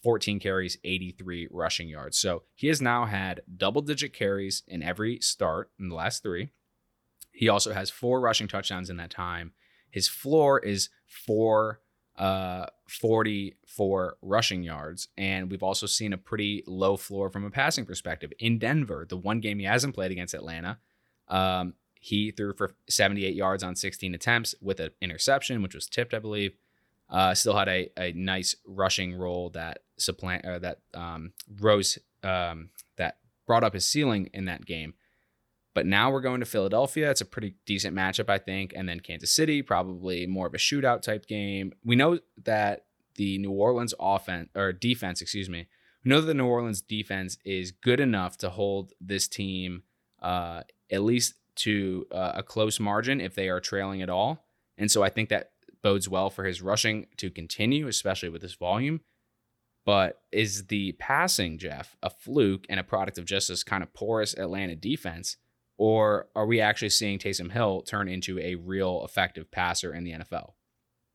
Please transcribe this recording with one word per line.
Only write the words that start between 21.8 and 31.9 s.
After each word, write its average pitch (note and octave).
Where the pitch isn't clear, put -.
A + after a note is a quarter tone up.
he G#2
threw G2+
for G2+
seventy-eight G2
yards F#2+
on F2+
sixteen F#2
attempts A#2
with F#2+
an D#2+
interception, A#2
which F#2
was D#2
tipped, A#2
I A2+
believe. G#2
Uh, F#2
still G#2
had G2
a, F#2
a F2+
nice F#2
rushing F#2+
role F2+
that E2
supplant-, F2+
uh, F2+
that, F2
um, E2+
rose, G#2